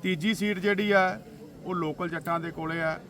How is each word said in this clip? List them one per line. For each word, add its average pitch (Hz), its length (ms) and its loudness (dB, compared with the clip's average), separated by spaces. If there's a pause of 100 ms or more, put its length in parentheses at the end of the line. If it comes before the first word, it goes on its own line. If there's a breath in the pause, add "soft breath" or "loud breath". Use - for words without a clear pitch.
ਤੀਜੀ 185 320 2
ਸੀਟ 202 260 0
ਜਿਹੜੀ 202 320 2
ਆ 190 280 6 (440)
ਉਹ 180 120 -4
ਲੋਕਲ 165 340 -2
ਜੱਟਾਂ 165 300 -2
ਦੇ 165 120 -6
ਕੋਲੇ 165 300 -4
ਆ। 160 180 0 (100)